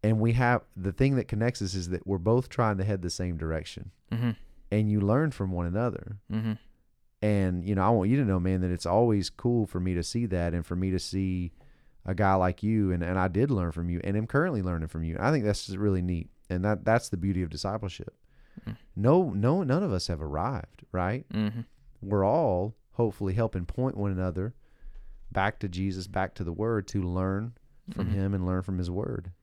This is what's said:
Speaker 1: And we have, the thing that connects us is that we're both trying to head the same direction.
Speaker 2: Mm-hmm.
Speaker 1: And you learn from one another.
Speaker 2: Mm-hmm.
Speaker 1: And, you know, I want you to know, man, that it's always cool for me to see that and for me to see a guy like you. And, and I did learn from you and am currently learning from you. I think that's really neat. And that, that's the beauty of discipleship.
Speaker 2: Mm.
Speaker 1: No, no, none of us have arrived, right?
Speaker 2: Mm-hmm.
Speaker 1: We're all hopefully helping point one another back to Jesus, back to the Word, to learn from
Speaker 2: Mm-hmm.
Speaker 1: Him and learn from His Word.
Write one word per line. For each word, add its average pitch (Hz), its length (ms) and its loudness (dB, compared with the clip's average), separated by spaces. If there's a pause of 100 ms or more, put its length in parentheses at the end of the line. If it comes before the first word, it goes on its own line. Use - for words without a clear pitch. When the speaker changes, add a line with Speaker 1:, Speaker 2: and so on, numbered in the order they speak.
Speaker 1:
And 110 140 4
we 117 140 4
have, 120 300 4 (140)
the 92 160 -2
thing 135 240 4
that 120 120 -2
connects 113 340 0
us 95 120 -4
is 90 160 -4
that 90 160 -4
we're 98 120 -2
both 113 300 2
trying 107 300 0
to 95 60 0
head 98 180 -2
the 87 80 -4
same 90 260 -4
direction. 80 560 -6 (200)
Speaker 2:
Mm-hmm. 117 180 0 (420)
Speaker 1:
And 107 180 2
you 104 100 2
learn 127 300 4
from 92 220 -4
one 87 140 0
another. 104 500 -4 (160)
Speaker 2:
Mm-hmm. 110 220 -2 (720)
Speaker 1:
And, 95 400 2
you 101 120 0
know, 95 80 2
I 104 60 6
want 104 200 4
you 131 60 2
to 143 80 2
know, 95 160 2
man, 92 220 2
that 90 100 0
it's 85 140 -4
always 101 440 2
cool 120 340 0
for 95 140 -6
me 90 160 0
to 85 80 0
see 117 240 -2
that 85 280 0
and 85 120 -4
for 90 80 -6
me 95 160 0
to 92 80 0
see 92 540 -2 (520)
a 92 120 -4
guy 98 180 4
like 90 300 2
you. 104 260 2
And, 87 140 0
and 90 120 0
I 92 120 2
did 113 240 2
learn 90 180 2
from 85 200 -4
you 87 120 -2
and 98 140 0
am 110 100 0
currently 143 340 0
learning 85 280 -2
from 82 160 -4
you. 82 160 -2
I 120 100 2
think 143 140 2
that's 104 260 0
really 95 320 2
neat. 90 280 -2 (200)
And 90 140 0
that, 104 200 0
that's 113 260 2
the 98 60 -4
beauty 92 260 0
of 82 80 -4
discipleship. 98 640 -6 (560)
Speaker 2:
Mm. 110 80 -10 (200)
Speaker 1:
No, 143 340 6
no, 123 320 2
none 156 220 2
of 160 80 0
us 90 160 -2
have 80 120 -4
arrived, 80 720 -6
right? 95 420 -2
Speaker 2:
Mm-hmm. 107 280 -2 (400)
Speaker 1:
We're 98 260 2
all 110 480 2 (200)
hopefully 101 400 0
helping 98 320 0
point 127 300 -2
one 101 140 -2
another 92 420 -2 (800)
back 98 300 0
to 101 80 -4
Jesus, 92 400 -4
back 95 260 -2
to 95 100 -6
the 85 80 -4
Word, 107 360 -2
to 98 140 -2
learn 95 500 -2 (420)
from 107 120 -4
Speaker 2:
Mm-hmm. 87 80 0
Speaker 1:
Him 98 200 0
and 92 120 0
learn 92 160 0
from 92 160 -4
His 87 120 -2
Word. 92 400 -6 (120)